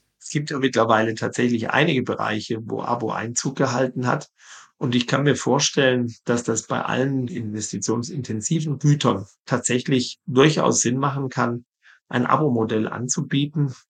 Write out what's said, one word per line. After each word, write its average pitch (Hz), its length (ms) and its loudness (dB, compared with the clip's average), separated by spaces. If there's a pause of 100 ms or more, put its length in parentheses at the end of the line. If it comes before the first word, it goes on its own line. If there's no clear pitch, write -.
(260)
Es - 40 -16
gibt 147 220 -4
ja 143 60 -6
mittlerweile 113 580 2
tatsächlich 117 560 -2
einige 139 300 2
Bereiche, 107 600 -4
wo 113 180 -6
Abo 117 300 -2
Einzug 117 460 -4
gehalten 127 500 0
hat. 139 220 0 (480)
Und 123 180 0
ich 120 100 2
kann 139 180 0
mir 139 120 4
vorstellen, 127 880 2
dass 120 200 0
das 113 220 -2
bei 123 160 -2
allen 127 460 0
investitionsintensiven 120 1500 -4
Gütern 127 460 2 (200)
tatsächlich 123 800 -2
durchaus 135 540 4
Sinn 120 180 2
machen 135 300 -2
kann, 120 380 -2 (420)
ein 123 180 0
Abo-Modell 113 640 2
anzubieten, 143 840 -2 (160)